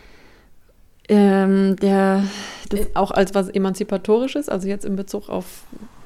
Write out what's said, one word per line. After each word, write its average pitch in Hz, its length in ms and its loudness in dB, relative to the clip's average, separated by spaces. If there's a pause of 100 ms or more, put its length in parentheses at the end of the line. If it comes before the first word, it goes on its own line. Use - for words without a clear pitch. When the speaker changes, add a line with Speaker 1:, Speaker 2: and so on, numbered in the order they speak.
(1080)
Speaker 1:
Ähm, 196 720 4
der, 196 460 2 (460)
das 202 120 -2
Speaker 2:
Äh, - 120 2
auch 190 180 0
als 190 220 0
was 190 160 0
Emanzipatorisches, 208 1000 -2
also 190 180 -4
jetzt 196 180 -4
in 202 120 -4
Bezug - 320 -8
auf - 340 -10 (420)